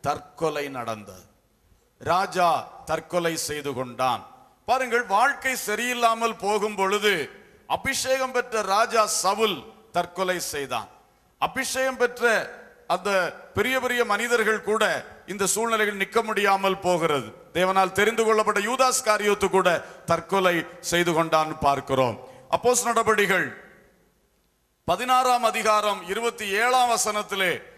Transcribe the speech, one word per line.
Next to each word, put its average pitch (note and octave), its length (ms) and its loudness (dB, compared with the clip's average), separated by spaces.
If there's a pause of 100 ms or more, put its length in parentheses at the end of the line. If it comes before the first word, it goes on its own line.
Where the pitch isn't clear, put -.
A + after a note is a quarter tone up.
தற்கொலை D3 580 -4 (140)
நடந்தது. G#2 460 -10 (760)
ராஜா F3 480 0 (420)
தற்கொலை E3 440 -2 (140)
செய்து D3 300 -6
கொண்டான். B2 460 -2 (440)
பாருங்கள், A#3+ 360 0 (120)
வாழ்க்கை C4 380 0 (140)
சரியில்லாமல் A3+ 800 -2
போகும் G#3 340 -2
பொழுது G3+ 340 2 (640)
அபிஷேகம் C4 580 -2
பெற்ற A#3+ 280 -2 (100)
ராஜா A3 300 2 (180)
சவுல் G3+ 380 0 (380)
தற்கொலை F3+ 420 -2 (140)
செய்தான். B2+ 380 -6 (500)
அபிஷேகம் C4 600 -2
பெற்ற A#3+ 220 -2 (680)
அந்த F3+ 160 -4 (460)
பெரிய B3 260 0
பெரிய B3 180 0 (100)
மனிதர்கள் A3 560 0
கூட G#3+ 160 2 (500)
இந்த G3+ 200 -2
சூழ்நிலையில் G#3+ 480 0
நிற்க G3 280 0
முடியாமல் G3 580 2
போகிறது. D#3 420 2 (280)
தேவனால் F#3 420 2
தெரிந்து A3+ 260 2
கொள்ளப்பட்ட G#3+ 440 2
யூதாஸ் B3+ 380 2
காரியோத்து G#3 480 2
கூட F#3 140 4 (420)
தற்கொலை F3 440 2 (360)
செய்து F3 280 2
கொண்டான் D#3 340 2 (120)
பார்க்கிறோம். C3+ 520 2 (400)
அப்போஸ் A#3+ 320 2
நடபடிகள் G3+ 580 2 (1400)
பதினாறாம் B3 640 2
அதிகாரம் G#3 500 0 (120)
இருபத்தி A3+ 340 -4 (160)
ஏழாம் B3 320 4
வசனத்திலே G3 580 -2 (260)